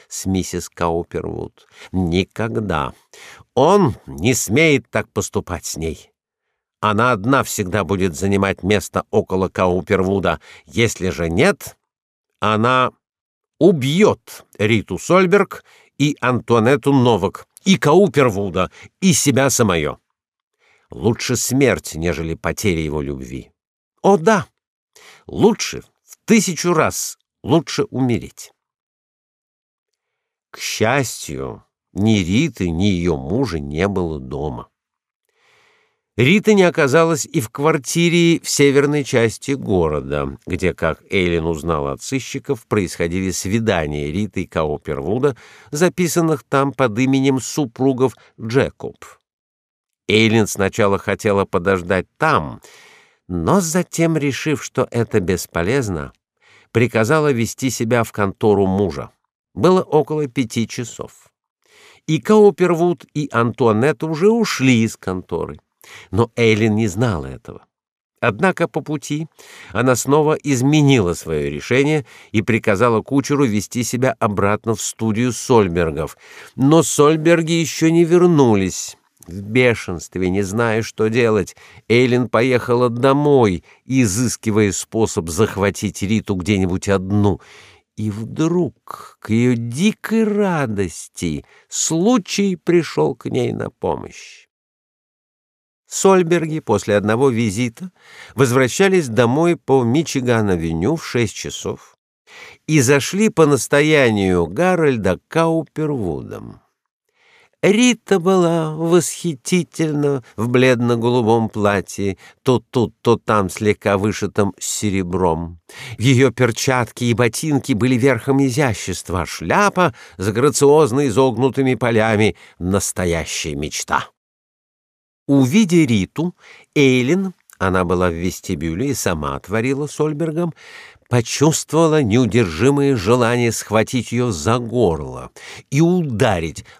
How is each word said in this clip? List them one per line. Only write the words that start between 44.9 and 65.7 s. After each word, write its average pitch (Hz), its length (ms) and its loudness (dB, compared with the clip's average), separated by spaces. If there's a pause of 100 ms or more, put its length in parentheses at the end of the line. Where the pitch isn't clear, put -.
записанных 165 720 -2
там 139 300 -2
под 120 240 0
именем 131 420 2
супругов 131 760 -2 (240)
Джекоб. 113 580 -4 (1120)
Эйлин 110 400 4
сначала 98 520 0
хотела 98 480 0
подождать 92 600 -2 (120)
там, 110 420 -2 (680)
но 90 360 0
затем, 165 560 -2
решив, 143 440 -4
что - 280 -4
это 113 300 -2
бесполезно, 90 920 -4 (600)
приказала 123 600 0
вести 117 380 -4
себя 117 340 -2
в - 80 -10
контору 101 540 0
мужа. 90 460 -2 (420)
Было 175 260 2
около 151 460 -2
пяти 117 420 -4
часов. - 640 -14 (760)
И 156 140 0
Каупервуд, 180 920 4
и 151 180 -4
Антуанетта 117 720 0
уже 160 240 0
ушли 131 540 2
из 110 160 -2
конторы. 82 600 -8 (540)